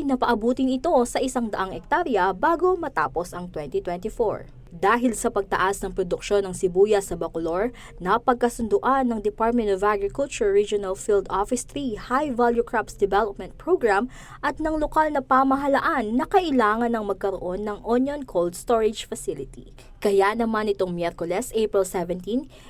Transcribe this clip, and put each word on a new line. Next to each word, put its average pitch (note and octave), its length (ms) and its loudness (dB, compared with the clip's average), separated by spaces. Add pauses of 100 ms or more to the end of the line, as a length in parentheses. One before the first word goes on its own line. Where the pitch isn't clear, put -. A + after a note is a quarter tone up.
na C#4 160 0
paabutin B3 560 2
ito C#4+ 320 2
sa - 160 -2
isang B3 320 -2
daang F#3+ 240 -4
ektarya D4+ 560 2
bago E4 400 2
matapos F3 640 -2
ang F3+ 160 -10
twenty D#3+ 320 -6
twenty-four. F3+ 640 -4 (200)
Dahil A3+ 480 2
sa A#3+ 160 -2
pagtaas G4 480 0
ng F#3 160 -8
produksyon G3 480 0
ng F#3 80 -8
sibuyas F#3+ 560 2
sa E3+ 80 -6
Bacolor, E3+ 560 -2 (320)
napagkasunduan A#3+ 1040 2
ng A3 160 -2
Department A3 480 0
of F#3 80 0
Agriculture G#3 720 0
Regional G3+ 400 2
Field G3 400 2
Office G3+ 360 -2
three B3+ 320 -6
High C#4 320 -2
Value A#3 320 2
Crops - 320 -4
Development G3 640 0
Program A3+ 520 2 (280)
at C#4+ 200 -4
ng D#4 160 0
lokal D#4 360 2
na C4+ 120 -2
pamahalaan C4+ 920 2
na D#4 120 0
kailangan A#3+ 640 2
ng A3 120 -2
magkaroon G3 600 -4
ng G#3 200 -6
onion C4 440 0
cold F3 240 0
storage A3 560 0
facility. - 640 -10 (320)
Kaya G3+ 320 4
naman A3 320 0
itong G3 240 0
Miyerkules, E3+ 640 -4
April G#3 320 2
seventeen, F#3 600 -4 (220)